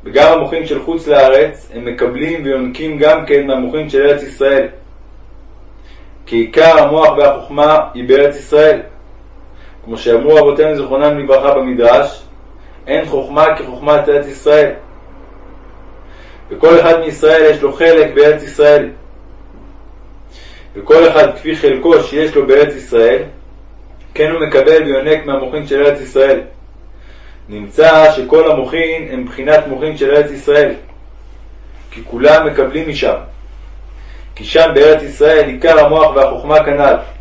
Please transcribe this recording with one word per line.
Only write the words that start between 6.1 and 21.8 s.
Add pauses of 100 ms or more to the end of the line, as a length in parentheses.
כי
עיקר
המוח
והחוכמה (160)
היא
בארץ
ישראל. (1040)
כמו
שאמרו
רבותינו
זיכרונם
לברכה
במדרש, (640)
"אין
חוכמה
כחוכמת
ארץ
ישראל". (1800)
וכל
אחד
מישראל
יש
לו
חלק
בארץ
ישראל. (1900)
וכל
אחד
כפי
חלקו